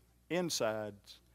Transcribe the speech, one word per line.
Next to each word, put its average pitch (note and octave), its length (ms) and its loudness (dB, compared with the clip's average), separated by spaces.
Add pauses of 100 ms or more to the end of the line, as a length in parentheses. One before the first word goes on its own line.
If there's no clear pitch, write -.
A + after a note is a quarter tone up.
(320)
insides A2 880 0 (160)